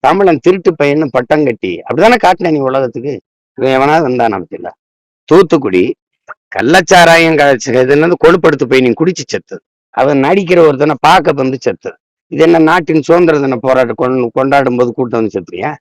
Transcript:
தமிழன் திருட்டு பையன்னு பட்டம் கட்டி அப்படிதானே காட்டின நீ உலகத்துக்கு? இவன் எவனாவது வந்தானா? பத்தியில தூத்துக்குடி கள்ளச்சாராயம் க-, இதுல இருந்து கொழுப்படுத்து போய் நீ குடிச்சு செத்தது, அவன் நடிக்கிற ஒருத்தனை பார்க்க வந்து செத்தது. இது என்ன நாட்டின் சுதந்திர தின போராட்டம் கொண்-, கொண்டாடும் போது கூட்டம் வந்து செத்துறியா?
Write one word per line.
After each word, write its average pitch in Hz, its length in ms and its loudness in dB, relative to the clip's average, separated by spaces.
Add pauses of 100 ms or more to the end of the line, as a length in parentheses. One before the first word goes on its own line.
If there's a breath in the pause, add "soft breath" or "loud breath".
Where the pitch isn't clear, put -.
தமிழன் 170 400 0
திருட்டு 185 260 2 (100)
பையன்னு 147 340 0
பட்டம் 143 340 -2
கட்டி 95 240 -6 (120)
அப்படிதானே 202 400 2
காட்டின 180 320 0
நீ 143 40 -2 (100)
உலகத்துக்கு? 131 420 -4 (460)
இவன் 131 180 0
எவனாவது 147 320 2
வந்தானா? 117 340 -2
பத்தியில 87 280 -14 (580)
தூத்துக்குடி 139 560 2 (720)
கள்ளச்சாராயம் 165 840 2
க-, 143 80 2 (340)
இதுல 143 200 2
இருந்து 170 220 0
கொழுப்படுத்து 160 460 2
போய் 131 160 2
நீ 123 40 2 (100)
குடிச்சு 160 260 -2
செத்தது, - 360 -12 (320)
அவன் 139 320 0
நடிக்கிற 175 420 0
ஒருத்தனை 147 260 0 (120)
பார்க்க 156 360 2
வந்து 131 240 -4
செத்தது. 95 300 -8 (360)
இது 147 140 0
என்ன 165 120 4 (120)
நாட்டின் 160 380 -2
சுதந்திர 170 360 2
தின 135 220 -2
போராட்டம் 127 340 0
கொண்-, 123 380 -2
கொண்டாடும் 135 420 0
போது 123 180 0
கூட்டம் 117 220 -4
வந்து 104 160 -4
செத்துறியா? 92 340 -8 (100)